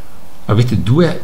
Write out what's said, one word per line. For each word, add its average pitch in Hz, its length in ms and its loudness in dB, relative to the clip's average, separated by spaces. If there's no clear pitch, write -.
avete 117 360 2
due 151 400 2